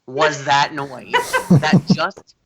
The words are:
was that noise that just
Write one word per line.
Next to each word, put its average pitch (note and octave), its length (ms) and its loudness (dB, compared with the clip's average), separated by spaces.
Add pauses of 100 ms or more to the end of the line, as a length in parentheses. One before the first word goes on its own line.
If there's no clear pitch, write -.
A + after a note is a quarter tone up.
was C#3 380 -2
that C#3+ 280 2
noise C#3 400 -12 (360)
that D3+ 320 4 (120)
just - 420 -8 (100)